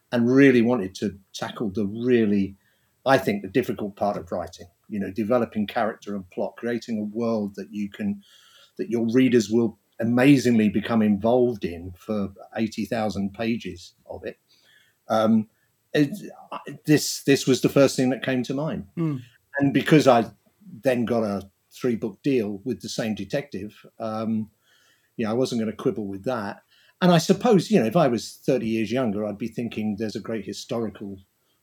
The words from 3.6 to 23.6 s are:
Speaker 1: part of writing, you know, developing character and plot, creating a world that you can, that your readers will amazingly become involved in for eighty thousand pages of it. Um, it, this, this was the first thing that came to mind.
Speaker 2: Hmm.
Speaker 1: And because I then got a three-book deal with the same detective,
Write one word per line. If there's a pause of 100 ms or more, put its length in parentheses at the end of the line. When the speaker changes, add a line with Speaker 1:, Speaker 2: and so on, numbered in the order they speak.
Speaker 1:
part
of
writing, (240)
you
know,
developing
character
and
plot,
creating
a
world
that
you
can, (560)
that
your
readers
will (220)
amazingly
become
involved
in
for (260)
eighty
thousand
pages (160)
of
it. (680)
Um, (440)
it, (680)
this,
this
was
the
first
thing
that
came
to
mind.
Speaker 2:
Hmm. (420)
Speaker 1:
And
because
I (520)
then
got
a (260)
three-book
deal
with
the
same
detective, (140)